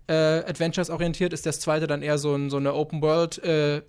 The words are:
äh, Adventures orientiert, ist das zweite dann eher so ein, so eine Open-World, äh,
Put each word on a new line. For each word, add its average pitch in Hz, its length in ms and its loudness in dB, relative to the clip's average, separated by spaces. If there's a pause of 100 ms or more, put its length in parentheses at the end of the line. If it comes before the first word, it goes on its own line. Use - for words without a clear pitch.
äh, 160 60 0
Adventures 160 760 0
orientiert, 170 440 -2
ist 156 120 -6
das 151 140 -2
zweite 156 260 0
dann 147 160 -2
eher 151 160 0
so 143 160 0
ein, 139 160 -2
so 139 80 -2
eine 139 160 0
Open-World, 156 680 0
äh, 151 460 2